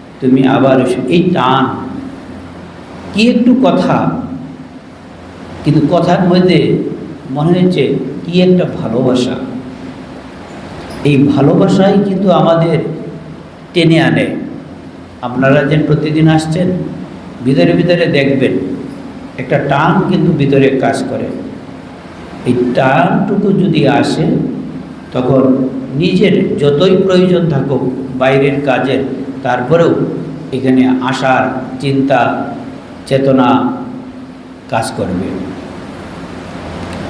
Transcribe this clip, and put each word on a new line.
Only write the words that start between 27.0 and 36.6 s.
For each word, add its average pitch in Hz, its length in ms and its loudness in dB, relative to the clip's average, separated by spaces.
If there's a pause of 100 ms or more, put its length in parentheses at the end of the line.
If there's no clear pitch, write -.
প্রয়োজন 180 460 4
থাকুক 131 680 -2
বাইরের 139 480 2
কাজের, 131 380 0 (400)
তারপরেও 123 520 2 (560)
এখানে 127 360 4
আসার 127 760 0 (180)
চিন্তা 135 640 0 (600)
চেতনা 131 680 2 (960)
কাজ 113 280 -2
করবে। 90 560 -6 (1600)